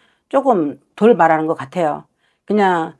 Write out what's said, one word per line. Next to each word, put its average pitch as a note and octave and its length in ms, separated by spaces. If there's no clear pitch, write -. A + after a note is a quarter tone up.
조금 G#3+ 500
덜 A3 200
말하는 D#3+ 320
것 E3 80
같아요. D3 500
그냥 F3+ 540